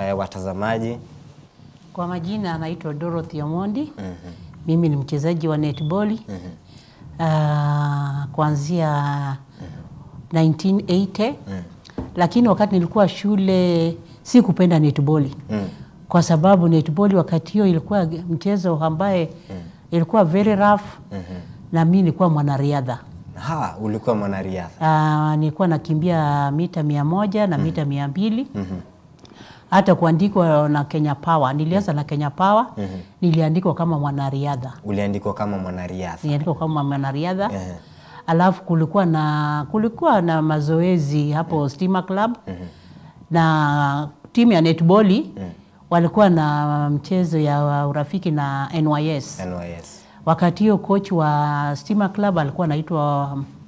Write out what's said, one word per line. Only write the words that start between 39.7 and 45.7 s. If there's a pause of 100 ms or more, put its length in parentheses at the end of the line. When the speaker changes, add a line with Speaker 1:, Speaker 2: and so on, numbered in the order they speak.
Speaker 2:
kulikuwa
na
mazoezi
hapo
Speaker 1:
Mhm.
Speaker 2:
Stima
Club. (100)
Speaker 1:
Mhm. (760)
Speaker 2:
Na (240)
timu
ya
netball
Speaker 1:
Mhm. (420)